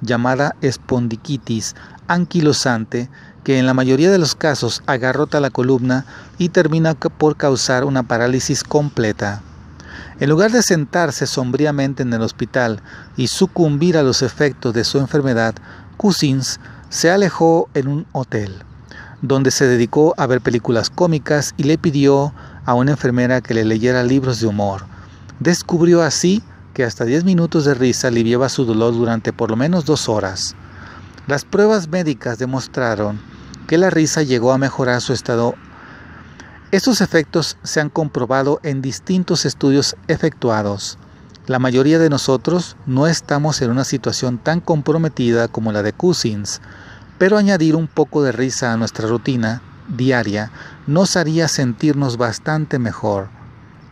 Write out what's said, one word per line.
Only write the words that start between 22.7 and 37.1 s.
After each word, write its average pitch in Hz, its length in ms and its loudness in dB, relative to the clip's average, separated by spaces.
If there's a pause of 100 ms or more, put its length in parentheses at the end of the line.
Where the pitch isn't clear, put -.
una 127 180 2
enfermera 123 500 0
que 117 120 -6
le 113 100 2
leyera 117 400 2
libros 127 380 0
de 113 60 0
humor. 101 360 -2 (560)
Descubrió 170 600 2
así 175 420 2 (300)
que 135 100 -2
hasta 117 220 -2
diez 143 180 0
minutos 170 420 2
de 143 80 4
risa 127 360 2
aliviaba 120 400 2
su 131 160 -2
dolor 117 280 2
durante 117 380 -2
por 113 180 -4
lo 110 60 0
menos 151 300 0
dos 143 240 0
horas. 98 460 -4 (720)
Las 143 200 -2
pruebas 202 420 2
médicas 151 500 -4
demostraron 113 840 -4 (480)
que 160 100 2
la 185 140 4
risa 160 320 0
llegó 127 280 2
a 135 60 4
mejorar 131 420 0
su 131 140 -4
estado. 117 400 0 (1160)
Estos 202 300 2
efectos 165 600 0